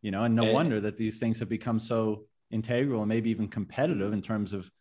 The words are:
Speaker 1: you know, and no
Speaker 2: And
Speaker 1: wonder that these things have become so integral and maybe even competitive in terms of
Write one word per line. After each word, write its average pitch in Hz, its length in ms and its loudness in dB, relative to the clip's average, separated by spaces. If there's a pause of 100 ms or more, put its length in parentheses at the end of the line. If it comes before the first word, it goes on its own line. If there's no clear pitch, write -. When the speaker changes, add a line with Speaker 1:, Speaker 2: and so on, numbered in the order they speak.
Speaker 1:
you 104 100 -4
know, 98 100 0
and 117 120 4
no 113 100 4
Speaker 2:
And 110 100 6
Speaker 1:
wonder 135 260 2
that 104 160 -4
these 110 220 -2
things 113 220 0
have 107 80 -4
become 113 300 -2
so 110 480 -2 (240)
integral 120 520 0
and 104 60 0
maybe 113 220 2
even 107 180 0
competitive 104 640 -2
in 101 100 -2
terms 104 300 -2
of 95 180 -8 (100)